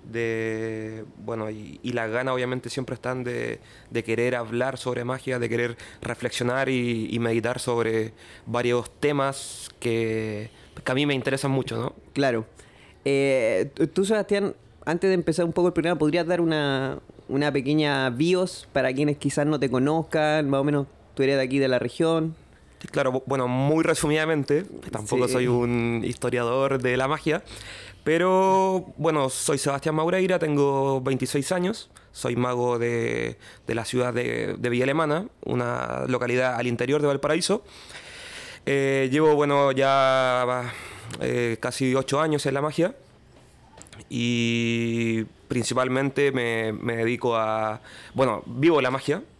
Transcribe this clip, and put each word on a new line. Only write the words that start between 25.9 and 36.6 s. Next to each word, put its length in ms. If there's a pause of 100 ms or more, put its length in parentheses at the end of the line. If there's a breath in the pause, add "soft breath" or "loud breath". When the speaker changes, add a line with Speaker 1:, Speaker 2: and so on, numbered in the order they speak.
Speaker 1:
historiador 760
de 140
la 100
magia, 380 (600 loud breath)
pero, 920
bueno, 340
soy 280
Sebastián 360
Maureira, 460
tengo 600
veintiséis 500
años, 360 (220 loud breath)
soy 240
mago 460
de, 580 (300 loud breath)
de 80
la 80
ciudad 280
de, 460
de 120
Villa 120
Alemana, 460 (160)
una 640
localidad 480
al 100